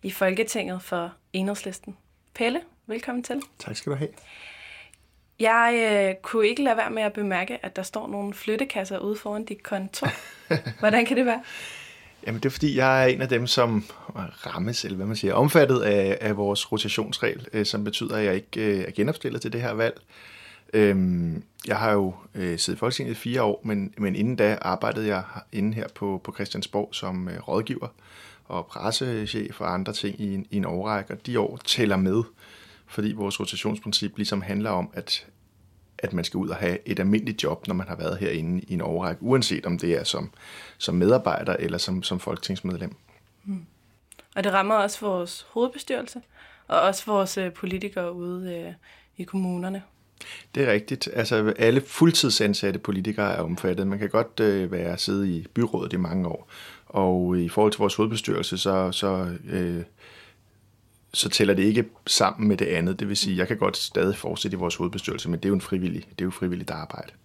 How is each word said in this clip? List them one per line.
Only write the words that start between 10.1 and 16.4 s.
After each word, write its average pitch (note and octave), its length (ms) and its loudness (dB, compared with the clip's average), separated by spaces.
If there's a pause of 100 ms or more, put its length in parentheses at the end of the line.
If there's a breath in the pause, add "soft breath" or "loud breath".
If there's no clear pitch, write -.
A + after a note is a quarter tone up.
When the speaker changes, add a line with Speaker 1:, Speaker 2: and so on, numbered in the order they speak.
Speaker 2:
<laughs> - 340 -2
Speaker 1:
Hvordan G#3+ 260 6
kan A#3+ 120 2
det B3+ 80 4
være? A#3+ 180 0 (840 loud breath)
Speaker 2:
Jamen, A2+ 140 -4
det - 40 -2
er, C3 80 0
fordi C#3+ 240 0
jeg C3 260 6
er B2+ 40 8
en B2+ 140 4
af C3 80 -2
dem, A#2+ 180 2
som A#2 380 4 (600 loud breath)
rammes, F2+ 400 -4
eller F#2+ 100 -6
hvad F#2 100 -4
man G#2+ 100 -2
siger, G2 180 0
omfattet C3+ 480 6
af, G2+ 400 4
af G#2+ 160 0
vores G2+ 340 -2